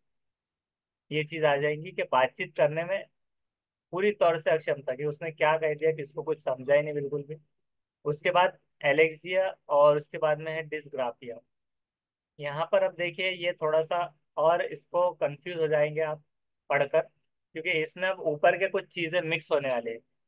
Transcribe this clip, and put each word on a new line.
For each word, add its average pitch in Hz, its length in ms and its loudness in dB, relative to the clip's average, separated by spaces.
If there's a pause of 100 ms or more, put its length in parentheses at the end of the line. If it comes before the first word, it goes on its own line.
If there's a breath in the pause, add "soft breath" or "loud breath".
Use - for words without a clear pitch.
(1120)
ये 151 120 -2
चीज 151 220 -4
आ 147 120 4
जाएगी 151 340 -2
कि 180 200 -4
बातचीत 131 460 0
करने 156 260 2
में 185 200 -4 (920)
पूरी 190 200 2
तौर 170 260 4
से 175 120 0
अक्षम 160 300 0
था, 127 140 -6
कि 143 100 -6
उसने 151 260 -6
क्या 156 260 2
कह 156 180 0
दिया 160 160 0
कि 151 120 -4
उसको 147 200 -10
कुछ 151 200 -4
समझा 131 300 -2
ही 147 80 6
नहीं 151 120 -6
बिल्कुल 143 300 -4
भी। 147 120 -14 (680)
उसके 151 260 -2
बाद 180 260 4 (280)
एलेक्सिया 160 580 2 (260)
और 147 280 6
उसके 147 200 -8
बाद 151 220 0
में 160 120 -8
है 160 140 -6
dysgraphia। 131 720 -8 (1000)
यहाँ 147 320 -4
पर 190 120 4
अब 185 120 0
देखिए 175 360 -4
ये 175 220 -4
थोड़ा 160 280 0
सा 170 160 -2 (400)
और 165 260 4
इसको 175 500 -2
confuse 156 440 -6
हो 160 100 0
जाएंगे 151 340 0
आप 151 220 -6 (460)
पढ़कर, 143 320 2
क्योंकि - 720 -10
इसमें 160 360 -2
अब 185 120 -4
ऊपर 160 360 2
के 190 120 0
कुछ 190 180 -4
चीजें 170 360 -2
mix 160 280 -4
होने 139 180 0
वाले 120 220 -2
हैं। 117 80 -10 (280)